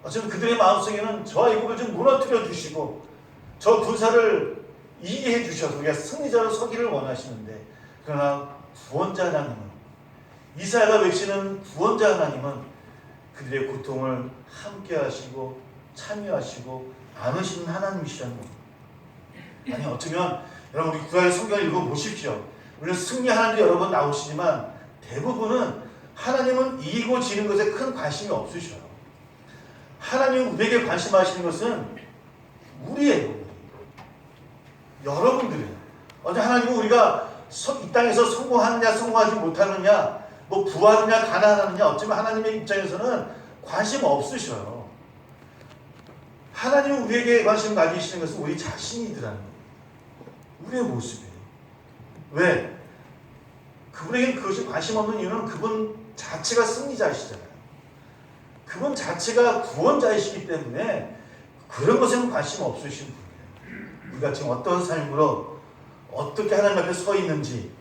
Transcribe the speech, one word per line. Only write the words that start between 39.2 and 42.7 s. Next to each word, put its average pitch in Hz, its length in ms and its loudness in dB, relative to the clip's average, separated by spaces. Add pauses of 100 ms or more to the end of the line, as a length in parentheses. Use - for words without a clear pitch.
못하느냐, 190 840 2 (260)
뭐 196 180 0
부하느냐 220 600 6
가난하느냐, 202 600 4
어쩌면 220 300 0
하나님의 220 400 0
입장에서는 196 720 -2 (360)